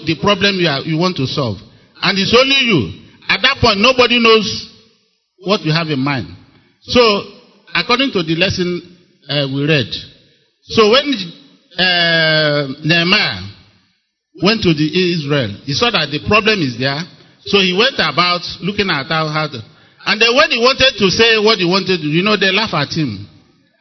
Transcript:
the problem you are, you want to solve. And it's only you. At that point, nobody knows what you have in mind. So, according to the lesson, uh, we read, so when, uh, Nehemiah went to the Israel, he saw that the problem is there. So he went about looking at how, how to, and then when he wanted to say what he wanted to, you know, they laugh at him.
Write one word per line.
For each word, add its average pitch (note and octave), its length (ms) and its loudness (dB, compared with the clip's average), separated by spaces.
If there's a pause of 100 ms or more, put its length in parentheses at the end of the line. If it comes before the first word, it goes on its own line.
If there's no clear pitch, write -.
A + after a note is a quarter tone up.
the D#3+ 140 -2
problem G3+ 360 0
you E3+ 100 0
are, C#3 140 -2
you D#3+ 160 -4
want F3+ 200 -2
to C3 100 -2
solve. A#2 300 -4 (440)
And F#3+ 160 0
it's F#3+ 160 0
only C4+ 320 4
you. G3 160 2 (480)
At F#3+ 140 -2
that C4 180 0
point, G#3 180 2
nobody A#3+ 380 4
knows A3+ 560 2 (720)
what G3+ 160 0
you D#3 100 -2
have D#3+ 160 -2
in D3 120 -2
mind. C3 280 -4 (540)
So, - 180 0 (760)
according A#3+ 380 0
to F#3 100 0
the D#3+ 120 -2
lesson, F3 640 -4 (320)
uh, C#3 240 -2
we C#3 140 0
read, C#3+ 200 0 (760)
so A3 260 2
when, C#4+ 240 2 (640)
uh, D#3+ 880 2 (160)
Nehemiah E3+ 600 0 (1000)
went G#3+ 220 2
to F3 100 4
the D3+ 160 0 (240)
Israel, C#3 500 -2
he C#3+ 100 -6
saw A#3 180 0
that D#3 180 -2
the D3 180 -6
problem G#3+ 320 2
is B2 200 -2
there. C#3 200 -2 (460)
So G3+ 140 2
he F#3 180 2
went C4+ 180 2
about E3+ 460 0 (200)
looking G3 280 -4
at C#3+ 160 -2
how, D#3+ 240 -2
how D#3 180 -4
to, C3 160 -12 (440)
and G3+ 120 0
then A#3 160 2
when D#4 140 4
he C4 80 -2
wanted C4 400 2
to G3 140 2
say A3+ 260 4
what G#3+ 220 2
he F3+ 60 0
wanted F3+ 360 0
to, D3+ 60 -4
you D#3+ 160 2
know, G#3+ 120 2
they G3 160 0
laugh G3+ 220 -2
at D3 160 -2
him. A2 380 -6 (540)